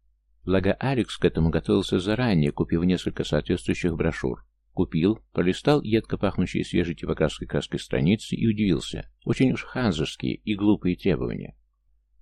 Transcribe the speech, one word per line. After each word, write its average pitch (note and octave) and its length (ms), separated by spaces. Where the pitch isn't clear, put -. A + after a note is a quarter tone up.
Благо, F#2+ 300
Алекс B2+ 420
к - 80
этому E2 260
готовился F#2+ 480
заранее, F#2+ 540
купив E2+ 320
несколько F2+ 400
соответствующих E2+ 720
брошюр. D#2+ 480
Купил, F#2 460
пролистал F#2 500
едко A2 340
пахнущие - 480
свежей F2 300
типографской D#2+ 520
краской - 320
страницы - 580
и - 100
удивился. G#2 640
Очень C3 280
уж - 120
ханжеские D#2+ 720
и - 180
глупые F#2+ 420
требования. A#1 600